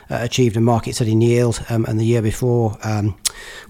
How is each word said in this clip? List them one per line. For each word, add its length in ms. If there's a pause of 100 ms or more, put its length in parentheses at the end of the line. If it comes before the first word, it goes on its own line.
(100)
uh, 100
achieved 380
a 20
market-setting 640
yield, 480
um, 160
and 120
the 60
year 160
before, 640
um, 340 (540)